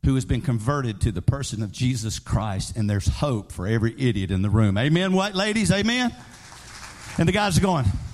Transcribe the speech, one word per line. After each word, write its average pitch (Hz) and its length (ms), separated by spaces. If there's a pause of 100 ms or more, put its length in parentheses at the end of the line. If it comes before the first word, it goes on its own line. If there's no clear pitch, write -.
who 135 120
has 127 100
been 123 160
converted 117 580
to 110 140
the 85 80
person 123 420
of 104 80
Jesus 113 480
Christ, 101 560
and 104 140
there's 101 180
hope 127 460
for 90 120
every 113 320
idiot 104 340
in 92 100
the 101 80
room. 101 280
Amen, 165 360
what, 196 200
ladies? 208 380
Amen? 233 420 (1040)
And 170 80
the 175 60
guys 202 260
are - 40
going, 175 240 (280)